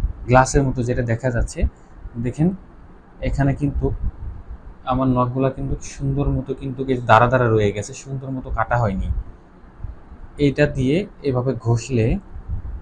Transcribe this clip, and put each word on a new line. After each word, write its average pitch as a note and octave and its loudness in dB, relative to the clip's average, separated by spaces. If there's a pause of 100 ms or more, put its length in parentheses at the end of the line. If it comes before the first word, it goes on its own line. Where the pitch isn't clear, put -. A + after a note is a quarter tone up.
(260)
গ্লাসের B2+ 6
মতো B2+ -2
যেটা B2+ 0
দেখা A#2 -2
যাচ্ছে, A#2 -2 (560)
দেখেন B2 0 (720)
এখানে C#3 2
কিন্তু C#3 0 (1000)
আমার C3 0
নখগুলা B2+ 2
কিন্তু C#3 -4
সুন্দর C#3 -2
মতো C3 -2
কিন্তু C3+ -8
বেশ C3 0 (120)
দাঁড়া A2+ 8
দাঁড়া B2 4
রয়ে G#2+ 4
গেছে, G#2 -8
সুন্দর C3+ -10
মতো C3 -8
কাটা A2+ 0
হয়নি। F#2+ 0 (1300)
এইটা C#3+ 4
দিয়ে C3+ 0 (260)
এভাবে B2+ 0 (140)
ঘষলে, A#2 2 (760)